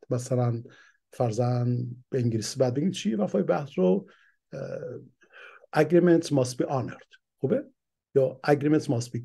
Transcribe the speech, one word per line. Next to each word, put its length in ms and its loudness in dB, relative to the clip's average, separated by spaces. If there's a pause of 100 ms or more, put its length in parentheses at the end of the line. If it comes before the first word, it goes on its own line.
(100)
مثلاً 520 -2 (500)
فرضاً 520 0 (460)
به 80 -2
انگلیسی 400 -2
بعد 160 2
بگیم 160 0
چی 240 -4
وفای 280 0
به 120 0
عهد 220 -6
رو؟ 320 2 (440)
اه، 1300 -6
agreement 400 6
must 300 0
be 100 -2
honored. 540 -6 (220)
خوبه؟ 240 -2 (500)
یا 320 2
agreement 360 2
must 260 -2
be 160 -8